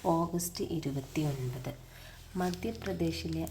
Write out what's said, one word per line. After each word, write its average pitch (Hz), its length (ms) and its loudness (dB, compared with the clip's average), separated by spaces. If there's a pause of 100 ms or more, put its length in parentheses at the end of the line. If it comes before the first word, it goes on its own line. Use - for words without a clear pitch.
ഓഗസ്റ്റ് 170 580 4 (120)
ഇരുപത്തിയൊൻപത്. 135 960 0 (680)
മധ്യപ്രദേശിലെ 170 1080 0